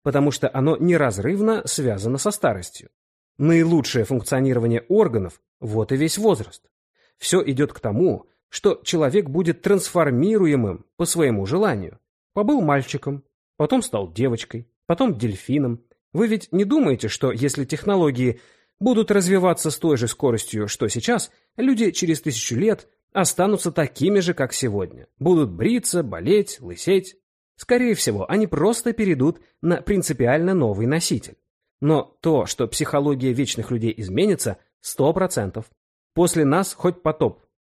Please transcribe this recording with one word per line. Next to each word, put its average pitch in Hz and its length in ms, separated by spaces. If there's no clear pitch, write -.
потому 143 280
что 131 220
оно 135 240
неразрывно 170 880
связано 117 520
со 208 140
старостью. - 580
Наилучшее 160 680
функционирование 120 840
органов — 123 520
вот 107 320
и 135 40
весь 156 220
возраст. 196 540
Всё - 280
идёт 139 280
к - 60
тому, 120 480
что - 340
человек 156 460
будет 165 320
трансформируемым 147 1200
по 175 100
своему 123 400
желанию. 123 540
Побыл 220 280
мальчиком, 143 600
потом 180 260
стал 95 280
девочкой, 117 560
потом 175 300
дельфином. 120 640
Вы 214 140
ведь 220 240
не 196 140
думаете, 196 420
что 131 240
если 131 340
технологии 143 760
будут 220 320
развиваться 180 580
с - 80
той 151 200
же 113 100
скоростью, 110 600
что - 200
сейчас, 175 440
люди 233 340
через 160 300
тысячу 120 340
лет 202 320
останутся 190 580
такими 175 480
же, 170 140
как 135 200
сегодня. 101 540
Будут 151 320
бриться, 175 500
болеть, 123 600
лысеть. 180 560
Скорее 240 360
всего, 101 380
они 202 160
просто 220 460
перейдут 165 480
на 170 200
принципиально 160 720
новый 113 340
носитель. 151 500
Но 147 400
то, 151 240
что - 220
психология 143 680
вечных 120 360
людей 113 280
изменится, 113 600
сто 143 340
процентов. 123 560
После 165 320
нас 170 280
хоть 180 300
потоп. 156 400